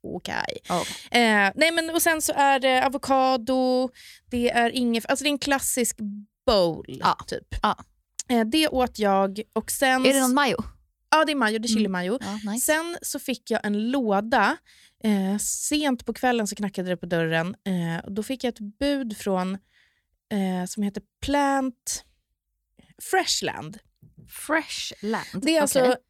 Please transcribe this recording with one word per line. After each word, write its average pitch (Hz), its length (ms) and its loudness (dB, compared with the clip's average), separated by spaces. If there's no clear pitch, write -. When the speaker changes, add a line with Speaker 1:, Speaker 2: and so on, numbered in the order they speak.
Speaker 1:
"Okej." - 500 -6
Speaker 2:
Ja, 180 140 0
okej. - 400 -2
Speaker 1:
Eh, 208 340 4
nej, 311 160 4
men, 330 180 -2
och 330 120 0
sen 320 200 2
så 302 120 -2
är 277 260 4
det 262 260 4
avokado, 262 1040 2
det 240 180 0
är 233 220 2
ingef-, 233 380 0
alltså, 269 140 0
det 294 60 2
är - 20 2
en 285 80 -2
klassisk - 580 -2
bowl, 180 540 2
Speaker 2:
Ja. - 180 0
Speaker 1:
typ. - 200 -10
Speaker 2:
Ja. 208 140 2
Speaker 1:
Eh, 233 160 2
det 311 220 2
åt 254 320 0
jag 196 420 2
och - 180 -4
sen 262 340 2
Speaker 2:
Är 269 80 6
det 269 80 4
någon 254 120 2
majo? 269 240 2
Speaker 1:
Ja, 311 160 6
det 311 60 -2
är 302 40 0
majo, 220 240 0
det 220 80 -4
är - 20 -2
Speaker 2:
Mm. 220 80 2
Speaker 1:
chili 214 100 2
majo. 185 340 -2
Speaker 2:
Ja, 208 300 -6
nice. 240 140 -4
Speaker 1:
Sen 330 360 0
så - 180 -8
fick - 320 -6
jag 214 140 -2
en 214 260 -2
låda. 226 680 2
Eh, 202 340 2
sent 285 680 -2
på 226 80 -4
kvällen 240 340 0
så 202 80 -6
knackade 190 340 -4
det 180 80 0
på - 80 -12
dörren. 165 500 0
Eh, 170 380 -2
och - 60 -10
då 208 120 -6
fick 262 200 -6
jag 247 100 0
ett 208 260 -14
bud 269 380 -2
från, 185 360 -2
eh, 185 360 -2
som 208 160 -6
heter 202 180 -4
Plant 277 840 0
Freshland. 202 680 -2
Speaker 2:
Freshland? - 1040 -6
Speaker 1:
Det 285 240 0
är 302 40 4
alltså 285 200 2
Speaker 2:
Okej. 254 140 4